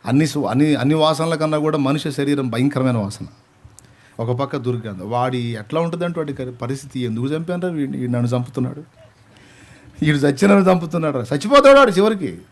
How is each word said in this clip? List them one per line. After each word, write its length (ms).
అన్ని 220
సు-, 180
అన్ని, 300
అన్ని 200
వాసనల 400
కన్నా 220
కూడా 200
మనుష్య 340
శరీరం 380
భయంకరమైన 480
వాసన. 280
ఒక 200
పక్క 180
దుర్గంధం. 520
వాడి 460
ఎట్లా 260
ఉంటుందంటే 380
వాడి 140
కరి-, 180
పరిస్థితి, 480
"ఎందుకు 280
చంపానురా 420
వీడిని? 280
వీడు 140
నన్ను 160
చంపుతున్నాడు, 560
వీడు 160
చచ్చినవి 540
చంపుతున్నాడు 460
రా." 180
చచ్చిపోతాడు 420
వాడు 140
చివరికి. 480